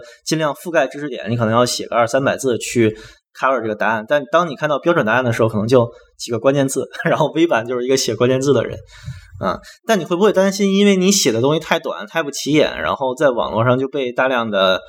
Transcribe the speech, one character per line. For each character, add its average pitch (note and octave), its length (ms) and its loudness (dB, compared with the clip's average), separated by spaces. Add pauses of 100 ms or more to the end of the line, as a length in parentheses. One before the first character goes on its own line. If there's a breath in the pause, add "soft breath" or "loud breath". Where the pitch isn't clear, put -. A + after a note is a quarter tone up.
(260 loud breath)
尽 D#3+ 100 -2
量 D#3 160 -2
覆 F3 180 -12
盖 D#3 160 2
知 C#3+ 140 -12
识 D3 80 -8
点， F#2 220 -10
你 A#2+ 80 -2
可 A#2 80 0
能 A2 80 0
要 B2 100 4
写 A2+ 220 -4
个 - 100 -4
二 A#2 100 2
三 C3+ 160 -2
百 A2+ 140 0
字 B2 220 -2
去 A2 360 0 (460 loud breath)
cover C3 220 0
这 A2+ 60 -6
个 G#2+ 60 -4
答 G#2 140 -2
案， A2 180 -2
但 D3 240 0
当 E3+ 200 2
你 C3 40 -10
看 - 140 -4
到 C#3+ 100 -2
标 E3+ 140 0
准 D3+ 140 2
答 A2 80 2
案 B2+ 100 2
的 A#2+ 80 0
时 A#2+ 100 0
候， A2 60 4
可 A2 80 -4
能 G#2 100 -2
就 A#2+ 220 4 (300 loud breath)
几 - 120 -14
个 A#2 80 -4
关 C3+ 160 2
键 C#3 140 0
字， - 180 -4 (100)
<laughs> - 120 -4
然 C3+ 100 2
后 C#3+ 160 0
V D#3+ 120 4
版 A#2+ 200 0
就 B2 120 -4
是 B2 80 -4
一 - 20 -2
个 C3+ 80 2
写 B2 180 -2
关 B2 140 2
键 C3 100 2
字 C#3 140 0
的 A#2 120 2
人。 - 120 -8 (640 loud breath)
啊， - 200 -4 (280 loud breath)
但 A3 120 2
你 D#3+ 60 -4
会 F3 120 -2
不 F3 60 0
会 G#3 100 4
担 F#3+ 200 2
心， G3 220 0
因 G3+ 100 4
为 G3+ 120 6
你 F#3 160 4
写 D3+ 200 2
的 A2 80 0
东 C#3 140 2
西 E3 60 -2
太 E3 180 -2
短、 G#2 280 -8
太 D#3+ 160 -4
不 D3 80 -6
起 - 220 -6
眼， D#2+ 300 2
然 E2 120 0
后 B2+ 200 -4
在 C#3+ 160 2
网 F#2 220 -2
络 A2 120 0
上 B2+ 140 4
就 C3+ 100 -2
被 C3 240 -4
大 C3 160 0
量 A#2 220 -2
的 F#2+ 380 2